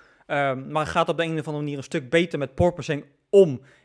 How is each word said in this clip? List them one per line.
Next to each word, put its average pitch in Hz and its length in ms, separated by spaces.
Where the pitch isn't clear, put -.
Ehm, 139 460
maar 151 160
gaat 165 220
op 156 80
de 165 60
een 160 160
of - 80
andere 147 160
manier 143 140
een 139 60
stuk 143 260
beter 170 300
met 139 160
porpoising 165 500
om. 170 320